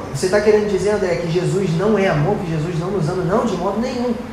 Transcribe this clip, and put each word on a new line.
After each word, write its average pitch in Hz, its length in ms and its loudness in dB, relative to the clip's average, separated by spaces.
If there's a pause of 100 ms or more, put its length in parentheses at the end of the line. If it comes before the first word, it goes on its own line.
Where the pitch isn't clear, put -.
(140)
você 185 160 -2
tá 208 100 2
querendo 208 320 4
dizer, 190 200 0
André, 185 240 0
que 165 160 -4
Jesus 170 460 0
não 208 200 2
é 196 100 2
amor, 165 300 2
que 190 120 -6
Jesus 160 300 -2
não 180 120 -4
nos 180 180 0
ama? 180 140 -2
Não, 196 200 2
de 190 140 -2
modo 196 240 -2
nenhum. 247 320 -2 (200)